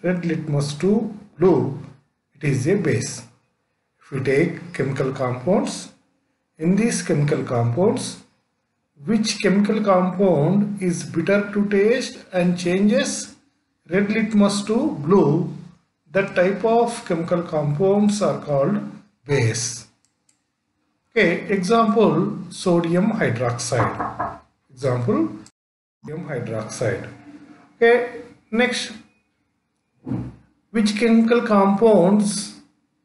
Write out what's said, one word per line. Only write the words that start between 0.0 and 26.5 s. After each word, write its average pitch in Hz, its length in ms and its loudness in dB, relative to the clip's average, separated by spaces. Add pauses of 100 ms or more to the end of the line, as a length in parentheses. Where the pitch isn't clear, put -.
red 175 240 -2
litmus 147 480 -2
to 208 440 -2 (200)
blue, 156 420 2 (540)
it - 100 -10
is 123 220 -2
a 190 80 2
base. 156 480 -2 (760)
If - 120 -20
we 135 100 -6
take 139 540 -2
chemical 135 380 -4
compounds, 127 760 -4 (680)
in 175 180 2
these 226 240 0
chemical 147 440 0
compounds, - 760 -2 (840)
which 214 340 0
chemical 202 420 2
compound 185 1000 2
is 175 200 -2
bitter 196 520 -2
to 202 160 0
taste 214 480 2 (120)
and 180 280 0
changes 208 760 0 (540)
red 196 220 0
litmus 208 520 2
to 262 280 0 (140)
blue, 165 460 2 (600)
that 196 240 -2
type 196 280 2
of 233 400 0
chemical 170 380 -2
compounds 190 800 0
are 151 180 0
called 147 380 0 (480)
base. 120 640 -2 (1200)
Okay, 175 380 0
example, 202 920 2 (100)
sodium 175 640 2
hydroxide. - 1300 -2 (320)
Example, 135 600 -2 (680)
sodium 160 280 -12
hydroxide. 107 800 -6 (680)